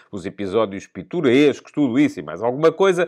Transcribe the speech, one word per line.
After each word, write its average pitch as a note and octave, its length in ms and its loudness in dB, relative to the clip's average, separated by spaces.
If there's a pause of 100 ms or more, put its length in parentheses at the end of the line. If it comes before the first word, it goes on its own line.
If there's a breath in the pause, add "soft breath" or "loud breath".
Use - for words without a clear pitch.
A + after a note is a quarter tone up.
(120)
os F#2 140 -12
episódios G2 640 -4
pitorescos, C3+ 840 0
tudo C3+ 280 0
isso C#3+ 200 0
e E2 40 -10
mais D#2 180 -10
alguma C3+ 300 2
coisa, E3+ 360 0